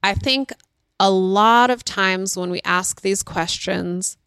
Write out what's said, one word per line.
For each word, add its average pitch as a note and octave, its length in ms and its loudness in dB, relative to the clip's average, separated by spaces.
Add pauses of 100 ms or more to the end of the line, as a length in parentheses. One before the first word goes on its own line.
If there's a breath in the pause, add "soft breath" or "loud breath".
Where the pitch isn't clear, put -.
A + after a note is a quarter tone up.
I G3 140 0
think C4+ 360 -2 (480)
a G3 120 4
lot G#3 580 4
of B3 160 -2
times F#3+ 520 -2
when F3+ 120 -4
we F3+ 160 -4
ask F3+ 360 -2
these G3 200 -2
questions F3+ 1040 -6